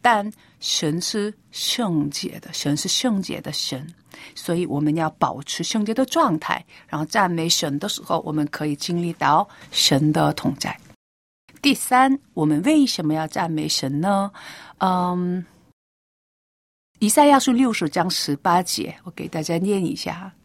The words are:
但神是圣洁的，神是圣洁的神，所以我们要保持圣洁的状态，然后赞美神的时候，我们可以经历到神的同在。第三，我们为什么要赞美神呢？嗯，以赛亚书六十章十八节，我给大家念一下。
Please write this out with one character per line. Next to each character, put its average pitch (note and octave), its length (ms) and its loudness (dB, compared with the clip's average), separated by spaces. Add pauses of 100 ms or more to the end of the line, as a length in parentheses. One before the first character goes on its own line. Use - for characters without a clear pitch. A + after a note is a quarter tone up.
但 G#3+ 280 2 (300)
神 D#3+ 400 -2
是 G#3 320 -4 (180)
圣 E3 600 -2
洁 - 300 -8
的， - 120 -18
神 D3 240 -2
是 E3+ 100 -4
圣 G3+ 360 0
洁 - 180 -6
的 D#3 100 -10
神， C#3+ 360 -6 (480)
所 - 200 -4
以 F3 120 0
我 C#3 120 -2
们 D3+ 160 2
要 D#3+ 180 0
保 C#3 320 0
持 - 200 -6
圣 G#3+ 220 -2
洁 A3 80 -2
的 C4 100 2
状 C4 340 2
态， - 240 -4 (240)
然 D3+ 140 -6
后 D#3 60 -4
赞 G3 240 2
美 E3 180 -2
神 D3 300 0
的 G3 100 -6
时 - 140 -8
候， E3 240 -2
我 D#3 40 -6
们 D3+ 180 0
可 - 180 -6
以 D3 100 -2
经 E3+ 260 -2
历 E3+ 120 -2
到 D3+ 340 2 (220)
神 D3+ 420 2
的 D3+ 220 4
同 C3+ 220 -2
在。 - 220 -6 (840)
第 C4+ 120 4
三， C4 480 2 (140)
我 E3 100 0
们 D3+ 180 2
为 D4 220 6
什 F#3 200 -2
么 D3+ 100 2
要 D#3 120 -2
赞 E3 240 -2
美 D#3 160 -2
神 D3 360 -2
呢？ G3 280 2 (480)
嗯， F3+ 640 0 (1600)
以 G#3+ 100 2
赛 D4 160 6
亚 C#4+ 140 8
书 - 120 2
六 B3 220 4
十 E3 160 -2
章 F3+ 220 0
十 D3 260 -2
八 F3+ 260 2
节， - 320 -6 (100)
我 F3 80 -14
给 - 140 -12
大 E3 160 -6
家 E3 140 -2
念 F#3+ 260 0
一 - 140 -2
下。 F3+ 340 -10 (140)